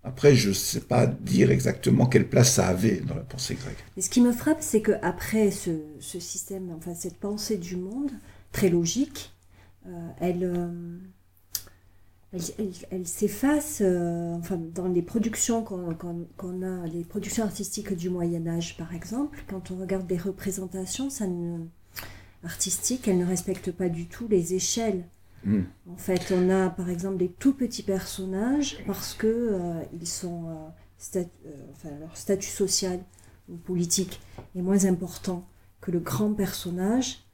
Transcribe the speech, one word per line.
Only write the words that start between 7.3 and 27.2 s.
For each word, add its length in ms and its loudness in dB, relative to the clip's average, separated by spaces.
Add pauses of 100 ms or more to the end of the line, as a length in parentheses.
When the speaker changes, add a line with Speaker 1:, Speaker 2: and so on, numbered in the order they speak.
Speaker 2:
du 180 -6
monde, 340 -4 (420)
très 180 4
logique, 640 0 (520)
euh, 40 -14 (280)
elle, 240 0
euh, 540 -2 (1400)
elle, 80 -6 (180)
elle, 140 -2 (180)
elle 160 -6
s'efface, 760 0
euh, 560 2
enfin, 200 -4 (160)
dans 140 -2
les 140 4
productions 600 0
qu'on, 320 -6
qu'on, 320 -8 (120)
qu'on 240 -6
a, 240 -4
les 180 -4
productions 400 -2
artistiques 480 -4
du 160 -2
Moyen 380 0
Âge, 320 -4
par 160 -10
exemple, 520 -6
quand 240 -10
on 60 -6
regarde 300 -2
des 100 0
représentations, 960 -4
ça 160 -4
ne, 320 -4 (880)
artistique, 640 -2
elle 100 6
ne 80 2
respecte 440 -2
pas 180 -2
du 180 -4
tout 220 -10
les 260 4
échelles. 500 0 (400)
Speaker 1:
Hmm. 180 4 (280)
Speaker 2:
En 60 -12
fait, 360 0
on 180 6
a, 200 4
par 200 -6
exemple, 260 -2
des 120 2